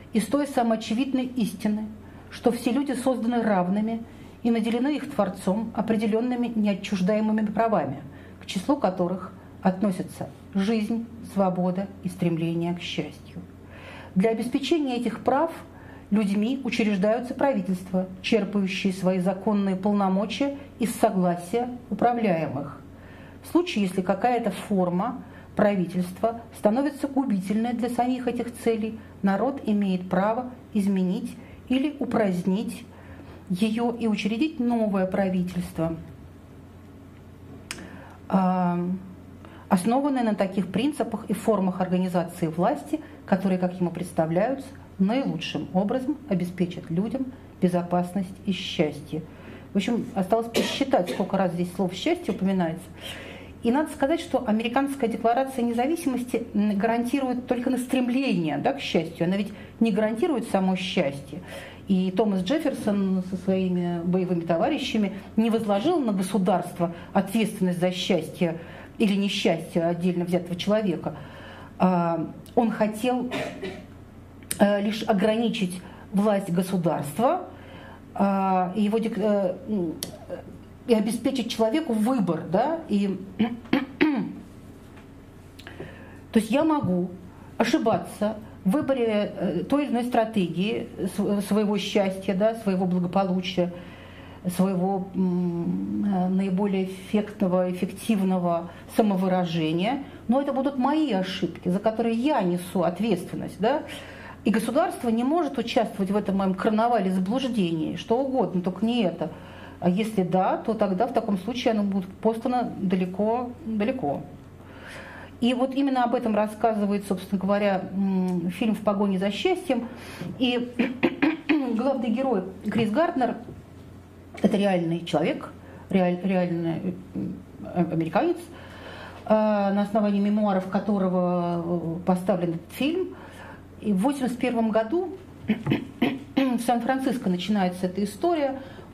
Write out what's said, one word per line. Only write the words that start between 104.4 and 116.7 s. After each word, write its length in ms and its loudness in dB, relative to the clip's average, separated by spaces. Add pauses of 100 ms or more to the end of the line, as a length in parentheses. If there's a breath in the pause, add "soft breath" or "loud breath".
И 60 2
государство 600 0
не 140 2
может 360 0
участвовать 500 0
в 60 2
этом 220 0
моем 180 2
карнавале 560 2
заблуждений, 880 0
что 220 0
угодно, 420 0
только 220 -2
не 200 2
это. 260 0 (500 loud breath)
А 100 2
если 340 2
да, 340 2
то 160 -2
тогда 320 2
в 80 -2
таком 240 2
случае 360 0
оно 100 2
будет 240 0
послано 720 0
далеко, 720 0 (140)
далеко. 560 -2 (1200 loud breath)
И 120 4
вот 220 0
именно 280 2
об 120 2
этом 200 2
рассказывает, 720 2